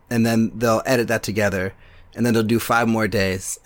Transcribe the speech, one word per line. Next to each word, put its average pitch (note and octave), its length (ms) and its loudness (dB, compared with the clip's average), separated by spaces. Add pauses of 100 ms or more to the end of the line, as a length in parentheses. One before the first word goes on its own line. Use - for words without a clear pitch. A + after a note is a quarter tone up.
and A#2 160 0
then A2+ 300 2
they'll A2+ 320 2
edit A#2+ 220 0
that A2+ 140 -2
together, G2 520 -2 (400)
and A2+ 100 -2
then A#2+ 80 2
they'll A2+ 100 2
do A2 160 2
five A#2 300 0
more A2 180 0
days, F#2+ 600 -2